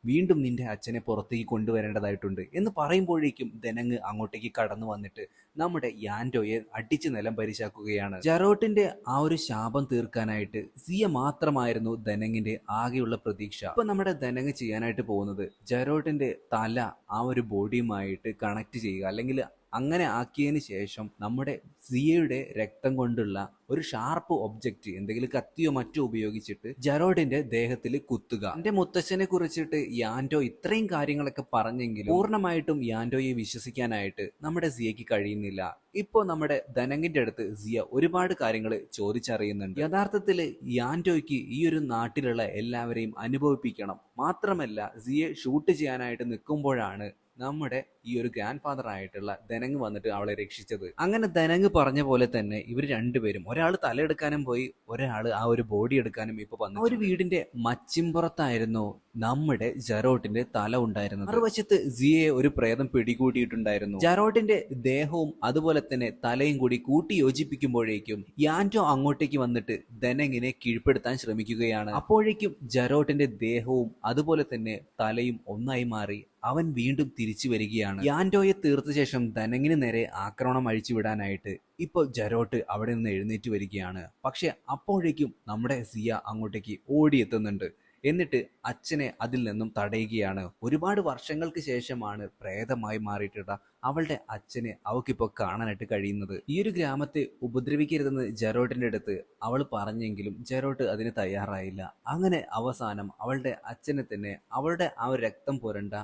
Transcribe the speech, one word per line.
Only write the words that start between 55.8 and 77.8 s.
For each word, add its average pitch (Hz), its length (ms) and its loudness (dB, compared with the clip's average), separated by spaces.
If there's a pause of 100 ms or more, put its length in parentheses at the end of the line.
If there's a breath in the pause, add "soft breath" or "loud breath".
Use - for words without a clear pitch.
എടുക്കാനും 110 460 0
ഇപ്പൊ 104 200 -12
വന്നു. 110 200 -2
ഒരു 233 140 4
വീടിന്റെ 180 500 2 (100)
മച്ചിമ്പുറത്തായിരുന്നു 120 1500 0 (140)
നമ്മുടെ 123 600 0
ജെറോട്ടിന്റെ 120 680 2 (100)
തല 110 220 2
ഉണ്ടായിരുന്നത്. 101 500 -2
മറുവശത്ത് 208 640 4
സിയെ 151 400 6
ഒരു 135 280 6
പ്രേതം 120 380 2
പിടികൂടിയിട്ടുണ്ടായിരുന്നു. 113 1040 2
ജെറോട്ടിന്റെ 208 720 4
ദേഹവും 147 600 0 (100)
അതുപോലെ 156 380 4 (120)
തന്നെ 120 180 0 (140)
തലയും 135 320 2
കൂടി 123 200 4
കൂട്ടി 147 360 2
യോജിപ്പിക്കുമ്പോഴേക്കും 123 1120 2 (140)
യാൻഡോ 190 460 4
അങ്ങോട്ടേക്ക് 143 520 2
വന്നിട്ട് 120 420 0 (240)
ധനങ്ങിനെ 127 500 0 (120)
കീഴ്പ്പെടുത്താൻ 123 520 2
ശ്രമിക്കുകയാണ്. 110 760 0
അപ്പോഴേക്കും 214 720 2
ജെറോട്ടിന്റെ 139 600 2
ദേഹവും 117 720 0 (100)
അതുപോലെ 151 480 2
തന്നെ 110 260 -4 (220)
തലയും 113 460 0
ഒന്നായി 123 360 -2
മാറി 104 420 -4 (180)
അവൻ 156 300 0
വീണ്ടും 131 460 2
തിരിച്ചു 110 300 -2
വരികയാണ്. 107 440 2 (120)